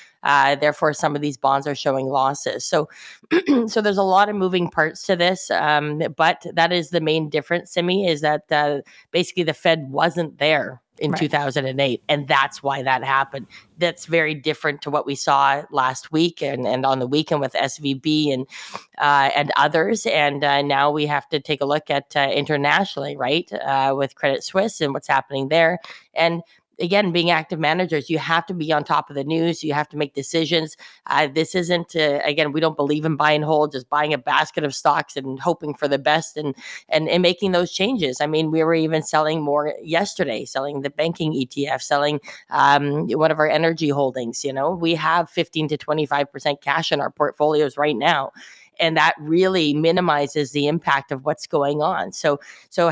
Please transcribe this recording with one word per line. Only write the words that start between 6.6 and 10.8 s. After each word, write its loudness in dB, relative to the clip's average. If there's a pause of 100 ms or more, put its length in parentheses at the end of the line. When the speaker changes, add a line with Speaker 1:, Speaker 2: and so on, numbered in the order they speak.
Speaker 1:
is -2
the 0
main 0
difference, -4
Simi, 0
is 0
that, 0 (100)
uh, 2 (280)
basically 0
the 0
Fed 0
wasn't 0
there 0 (180)